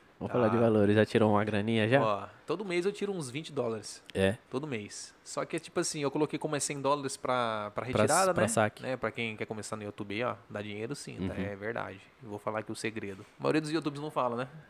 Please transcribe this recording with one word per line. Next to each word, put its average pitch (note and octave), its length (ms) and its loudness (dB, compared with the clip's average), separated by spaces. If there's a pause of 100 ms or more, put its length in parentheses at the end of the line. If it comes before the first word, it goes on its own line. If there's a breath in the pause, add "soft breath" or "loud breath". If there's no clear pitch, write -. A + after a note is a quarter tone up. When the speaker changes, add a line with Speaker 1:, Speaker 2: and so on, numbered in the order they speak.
(180)
Speaker 1:
Vamos F#2+ 140 -4
falar A#2+ 160 4
de A#2 80 2
Speaker 2:
Tá. A#2 60 4
Speaker 1:
valores. G#2+ 340 6
Já G#2+ 100 8
tirou A2 260 6
uma G#2 120 6
graninha G#2+ 420 2
já? C3 160 6
Speaker 2:
Ó, G2+ 220 0 (220)
todo F3 180 -2
mês F3 220 0
eu G3+ 60 0
tiro G3+ 200 -4
uns D#3 180 -6
vinte D#3 220 -8
dólares. A#2 500 -4 (120)
Speaker 1:
É? G2 220 4 (140)
Speaker 2:
Todo C#3 160 -4
mês. G#2+ 560 -8
Só - 220 -6
que, - 160 -6
tipo - 180 -8
assim, D#3+ 240 -2
eu C#3 80 2
coloquei D3+ 280 0
como D3+ 180 -2
é C#3 40 0
cem C#3+ 200 -4
dólares C3+ 360 0
pra, A#2 580 0
pra A2+ 100 -4
Speaker 1:
Pra A#2 180 2
Speaker 2:
retirada, F3+ 320 4
Speaker 1:
pra E3+ 100 2
Speaker 2:
né? G#2+ 40 2
Speaker 1:
saque. G#2+ 340 2
Speaker 2:
Né? B2+ 140 -4
Pra A#2 160 -2
quem A2+ 240 -4
quer A2 100 -6
começar A2 300 -8
no G#2+ 80 -8
YouTube G2+ 300 -8
aí, A2+ 100 -2
ó, A#2 100 -2 (140)
dá G#2+ 140 -8
dinheiro G#2+ 340 -6
sim, B2+ 200 -12 (120)
tá? F#2 60 -6
Speaker 1:
Uhum. G2 100 -4
Speaker 2:
É G2+ 100 -6
verdade. G2+ 460 -6 (220)
Eu A2+ 80 -14
vou G2+ 80 -6
falar A2 220 -4
aqui A2 120 -6
o - 20 -8
segredo. G2+ 500 -6 (140)
A D3 40 -16
maioria C#3+ 180 4
dos D3+ 100 -4
YouTubes D#3 300 -2
não D3+ 100 -6
fala, B2+ 260 0
né? C3 120 -4 (220)